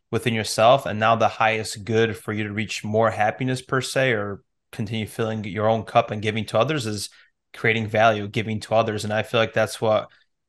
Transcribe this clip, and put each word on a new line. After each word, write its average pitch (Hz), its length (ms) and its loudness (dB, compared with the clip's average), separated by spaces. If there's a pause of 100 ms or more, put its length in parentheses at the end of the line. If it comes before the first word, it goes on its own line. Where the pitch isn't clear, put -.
(100)
within 117 240 0
yourself. 113 520 4
And 104 140 -4
now 110 160 4
the 107 120 2
highest 110 560 -2
good 110 320 2
for - 160 -8
you 107 120 -2
to 104 80 -6
reach 104 320 -6
more 110 260 2
happiness 113 500 -2
per 135 200 -2
se, 131 320 0
or 101 300 -4 (300)
continue 110 340 -6
filling 110 380 -4
your 107 240 -2
own 110 160 2
cup - 260 2
and 107 120 -6
giving 107 240 -2
to 117 120 -2
others, 127 280 0
is 107 240 -6 (440)
creating 113 340 0
value, 107 400 4
giving 107 320 -4
to - 140 -4
others. 110 300 2
And 107 80 -4
I 110 100 0
feel 117 180 0
like 110 140 -2
that's 110 260 0
what 107 300 0 (380)